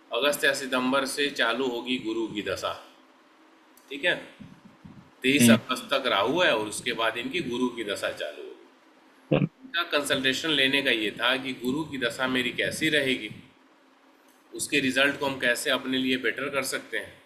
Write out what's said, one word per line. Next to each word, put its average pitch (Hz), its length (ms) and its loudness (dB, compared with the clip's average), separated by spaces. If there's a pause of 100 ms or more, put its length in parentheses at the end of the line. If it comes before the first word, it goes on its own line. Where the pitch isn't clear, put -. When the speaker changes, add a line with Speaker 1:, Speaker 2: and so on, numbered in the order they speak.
(140)
Speaker 1:
अगस्त 143 300 2
या 139 100 6
सितंबर 131 520 0
से 143 240 -2
चालू 127 380 0
होगी 120 300 -2
गुरु 110 300 -4
की 98 140 -6
दशा, 92 540 -6 (920)
ठीक 143 160 -8
है। 165 100 2 (1080)
तेईस 131 180 6
Speaker 2:
हम्म। 117 120 10
Speaker 1:
अगस्त 117 400 0
तक 127 140 0
राहु 113 340 2
है 147 160 6
और 107 100 -2
उसके 113 260 -6
बाद 110 240 0
इनकी 131 220 -4
गुरु 127 280 -2
की 117 160 -4
दशा 101 280 -4
चालू 76 320 -8
होगी। - 240 -16 (680)
Speaker 2:
हम्म। - 140 2 (140)
Speaker 1:
इनका 165 360 -2
consultation 131 500 0
लेने 139 320 4
का 131 100 2
ये 107 200 0
था 123 260 0
कि 131 160 -6
गुरु 131 300 -2
की 143 140 -8
दशा 127 300 -2
मेरी 127 240 0
कैसी 113 380 -2
रहेगी, 131 400 0 (1200)
उसके 139 260 -2
result 135 400 2
को 143 60 0
हम 135 140 -2
कैसे 123 300 0
अपने 131 280 0
लिए 131 200 0
better 123 320 -2
कर 135 140 -2
सकते 131 340 -6
हैं। 95 280 -10